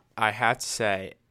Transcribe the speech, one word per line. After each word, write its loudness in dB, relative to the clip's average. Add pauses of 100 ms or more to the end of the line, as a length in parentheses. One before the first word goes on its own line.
(180)
I 4
have 2
to -8
say, -2 (160)